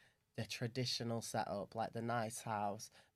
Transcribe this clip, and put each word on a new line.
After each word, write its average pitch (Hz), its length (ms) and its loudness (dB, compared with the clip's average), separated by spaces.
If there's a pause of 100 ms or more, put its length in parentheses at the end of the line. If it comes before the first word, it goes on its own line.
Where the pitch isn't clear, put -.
(360)
the 120 100 0
traditional 117 760 0
setup, 101 540 0
like, 110 180 0
the 117 100 -2
nice 117 380 2
house, 104 500 0 (240)